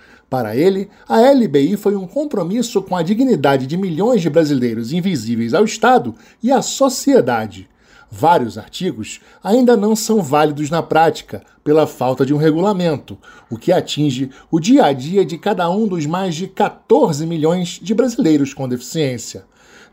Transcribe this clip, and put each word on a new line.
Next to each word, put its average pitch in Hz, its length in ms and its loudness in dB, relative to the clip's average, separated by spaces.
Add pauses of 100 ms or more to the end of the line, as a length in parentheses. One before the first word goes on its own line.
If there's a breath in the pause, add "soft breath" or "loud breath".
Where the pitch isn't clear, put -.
(300 soft breath)
Para 113 260 -4
ele, 190 320 0 (200 soft breath)
a 226 120 2
L 254 260 6
B 143 160 2
I 180 140 0
foi 202 180 0
um 190 140 -6
compromisso 226 760 -4
com 185 140 -6
a 175 60 0
dignidade 156 680 2
de 160 80 -6
milhões 196 440 0
de 165 80 0
brasileiros 127 640 0
invisíveis 120 640 -2
ao 196 100 4
Estado 226 500 0 (280 soft breath)
e 233 80 0
à 254 100 2
sociedade. 123 1080 0 (420 soft breath)
Vários 117 480 0
artigos 110 640 -10 (220 soft breath)
ainda 240 340 4
não 208 180 2
são 220 280 0
válidos 147 480 0
na 160 120 -2
prática, 156 600 0 (200 soft breath)
pela 151 240 4
falta 131 400 -2
de 143 80 2
um 147 40 0
regulamento, 160 760 0 (320 loud breath)
o 117 80 -8
que 170 160 0
atinge 139 580 -2 (200 loud breath)
o 160 80 2
dia 214 280 4
a 147 60 2
dia 165 320 0
de 156 140 -8
cada 180 320 -2
um 214 160 -2
dos 175 180 -4
mais 180 300 -2
de 185 140 -8
quatorze 190 800 0
milhões 170 540 -2
de 185 140 -4
brasileiros 165 580 2
com 135 160 -8
deficiência. 123 760 -6 (480 soft breath)